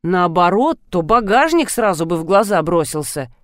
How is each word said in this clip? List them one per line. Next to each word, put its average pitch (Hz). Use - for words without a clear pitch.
наоборот, 180
то 180
багажник 240
сразу 185
бы 170
в 160
глаза 196
бросился 151